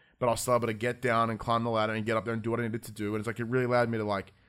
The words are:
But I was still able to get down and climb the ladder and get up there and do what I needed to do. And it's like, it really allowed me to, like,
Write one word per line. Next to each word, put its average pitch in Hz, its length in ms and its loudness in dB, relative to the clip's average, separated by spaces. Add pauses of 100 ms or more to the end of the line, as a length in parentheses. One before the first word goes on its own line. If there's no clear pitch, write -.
(200)
But 123 80 2
I 117 40 4
was 110 100 0
still 123 140 4
able 117 120 4
to 113 60 0
get 117 280 -4
down 117 280 2
and 107 100 -4
climb 117 240 0
the 117 60 -2
ladder 110 240 0
and 110 120 -2
get 113 120 2
up 98 80 -2
there 117 80 -2
and 113 100 -4
do 113 80 -2
what 117 80 0
I 120 40 0
needed 113 200 -4
to - 80 -14
do. 104 240 -4
And 110 60 -2
it's 104 60 -6
like, 113 120 -6
it 120 60 -4
really 123 200 2
allowed 120 240 4
me 113 80 -2
to, 110 60 -2
like, 101 300 -2 (160)